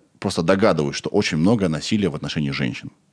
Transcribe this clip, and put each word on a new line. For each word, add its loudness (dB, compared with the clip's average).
просто -4
догадываюсь, 2
что -6
очень 0
много 2
насилия 0
в -8
отношении -4
женщин, -6